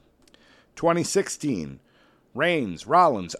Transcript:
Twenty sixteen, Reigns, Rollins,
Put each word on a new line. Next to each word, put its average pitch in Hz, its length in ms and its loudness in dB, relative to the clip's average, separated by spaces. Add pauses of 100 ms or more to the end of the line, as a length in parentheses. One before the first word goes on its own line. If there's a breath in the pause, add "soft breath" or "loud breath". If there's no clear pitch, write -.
(760 loud breath)
Twenty 170 280 2
sixteen, 107 760 -4 (520 soft breath)
Reigns, 127 540 -2
Rollins, 127 540 2